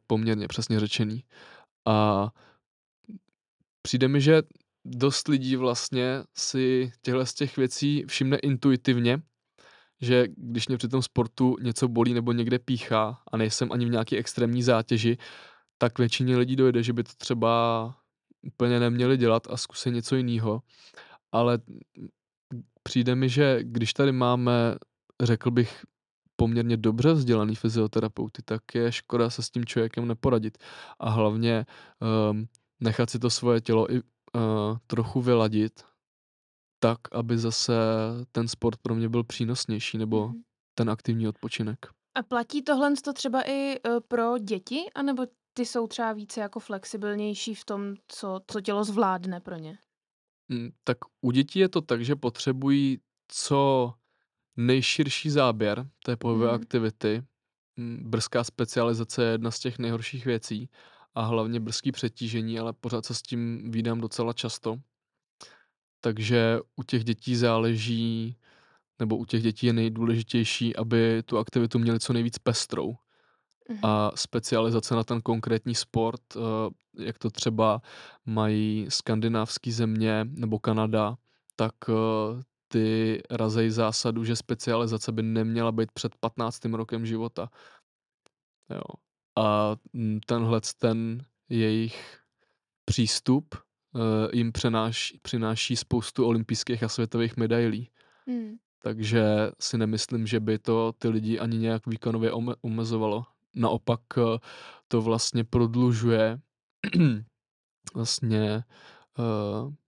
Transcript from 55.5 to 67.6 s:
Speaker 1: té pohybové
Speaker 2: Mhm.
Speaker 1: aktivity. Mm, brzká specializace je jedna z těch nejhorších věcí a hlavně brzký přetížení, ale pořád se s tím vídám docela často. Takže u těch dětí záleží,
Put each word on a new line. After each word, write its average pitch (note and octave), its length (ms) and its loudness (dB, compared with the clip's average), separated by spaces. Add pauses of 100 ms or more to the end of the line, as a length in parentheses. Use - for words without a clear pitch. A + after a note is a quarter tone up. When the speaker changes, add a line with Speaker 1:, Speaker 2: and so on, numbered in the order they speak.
Speaker 1:
té B2 120 -2
pohybové A#2 340 0
Speaker 2:
Mhm. A#2+ 40 2
Speaker 1:
aktivity. A2+ 680 -2 (520)
Mm, A#2 340 -10
brzká A#2 340 -2
specializace A#2 800 -2
je A#2 80 2
jedna A2+ 200 -2
z - 80 -8
těch B2 200 -6
nejhorších A#2 460 -6
věcí A#2 440 -4 (460)
a A#2+ 60 -4
hlavně A2+ 380 0
brzký A2+ 320 -4
přetížení, A2+ 680 -4
ale A2+ 140 -6
pořád A#2 320 -6
se - 80 -8
s A2+ 80 -8
tím A#2 500 -6
vídám A2+ 300 -2
docela A#2 320 -4
často. A#2 440 -6 (1200)
Takže A2+ 580 2 (160)
u C3 80 -8
těch A#2 200 -2
dětí A#2+ 320 -2
záleží, A2+ 1000 0 (640)